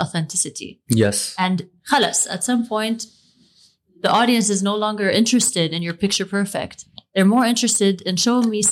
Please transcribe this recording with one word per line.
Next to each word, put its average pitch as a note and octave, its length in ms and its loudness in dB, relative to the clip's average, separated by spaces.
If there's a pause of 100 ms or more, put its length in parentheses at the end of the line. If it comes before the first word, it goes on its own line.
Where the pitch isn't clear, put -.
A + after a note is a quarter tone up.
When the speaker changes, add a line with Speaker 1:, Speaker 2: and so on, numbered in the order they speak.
Speaker 1:
authenticity. - 680 -6 (320)
Speaker 2:
Yes. G2+ 140 2 (280)
Speaker 1:
And F#3 120 0 (340)
خلص, C4 440 2
at F3+ 140 -10
some B3 120 2 (140)
point, A3+ 240 -2 (1040)
the - 60 0 (100)
audience A#3 280 2
is G3 120 0 (100)
no G#3 40 -2 (100)
longer G#3 240 -2 (120)
interested A3+ 540 2
in E3+ 120 -4
your E3+ 60 -4 (100)
picture G3 220 -2
perfect. G3 520 -4 (360)
They're G3 240 4
more B3+ 160 4
interested G3+ 420 2 (140)
in F#3 60 -2 (100)
showing A#3 300 2
me G#3 60 -2 (100)